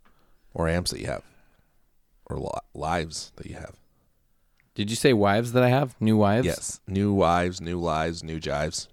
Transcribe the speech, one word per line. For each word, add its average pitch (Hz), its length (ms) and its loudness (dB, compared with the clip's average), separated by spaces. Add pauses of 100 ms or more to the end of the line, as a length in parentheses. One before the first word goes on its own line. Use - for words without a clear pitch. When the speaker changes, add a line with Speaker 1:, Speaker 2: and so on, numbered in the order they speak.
(540)
Speaker 1:
or 85 140 -2
amps 87 240 -2
that - 80 -10
you - 80 -8
have 62 140 -6 (1040)
or 69 120 -8
li-, 69 100 -6 (260)
lives 80 640 -6
that - 100 -18
you - 100 -14
have. - 200 -18 (960)
Speaker 2:
Did 107 140 -4
you 113 80 -4
say 139 160 4
wives 107 400 4
that 123 100 4
I 123 60 6
have? 127 320 2
New 110 160 4
wives? 104 300 4
Speaker 1:
Yes. - 400 -6
New 101 260 2
wives, 90 480 2
new 87 180 -6
lives, 82 460 -2
new 80 160 -6
jives, 73 520 -6